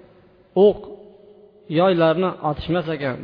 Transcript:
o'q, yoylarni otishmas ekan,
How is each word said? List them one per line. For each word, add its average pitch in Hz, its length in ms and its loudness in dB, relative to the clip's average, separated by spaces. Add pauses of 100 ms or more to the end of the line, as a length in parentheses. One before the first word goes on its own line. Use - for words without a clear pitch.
(560)
o'q, 190 220 6 (880)
yoylarni 170 640 2 (100)
otishmas 156 480 -4
ekan, 143 360 -4